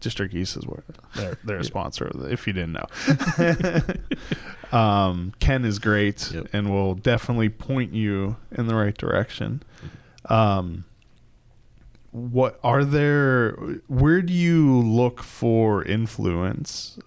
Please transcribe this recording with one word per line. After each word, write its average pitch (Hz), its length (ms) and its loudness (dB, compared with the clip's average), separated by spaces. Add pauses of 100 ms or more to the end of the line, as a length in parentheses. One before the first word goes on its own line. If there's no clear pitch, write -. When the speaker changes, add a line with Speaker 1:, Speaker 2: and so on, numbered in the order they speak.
Speaker 1:
District 98 340 -6
East 92 220 -4
is - 100 -10
where - 160 -12 (320)
they're, 95 300 -8
they're 104 140 -6
a - 0 -
Speaker 2:
<laughs> - 20 -6
Yeah. - 60 -4
Speaker 1:
sponsor - 400 -6
of - 140 -10
the, 67 120 -6
if - 160 -6
you 104 40 -4
didn't 87 200 -6
know. 170 1120 0 (880)
<laughs> 127 40 2
Um, 98 640 2
Ken 131 240 2
is 104 140 -2
great 104 540 0
Speaker 2:
Yep. - 200 -8
Speaker 1:
and 101 200 0
will 98 220 0
definitely 113 560 0
point 127 420 -4
you 104 420 -2 (160)
in 117 160 -4
the 113 80 0
right 104 240 0
direction. - 640 -4 (640)
Speaker 2:
Mm-hmm. - 60 -2
Speaker 1:
Um, 95 520 2 (1300)
what 123 520 0
are 135 200 4
there, 143 680 4 (340)
where 147 360 4
do 175 100 -2
you 165 480 6
look 117 420 2
for 113 600 2
influence, 98 1200 -4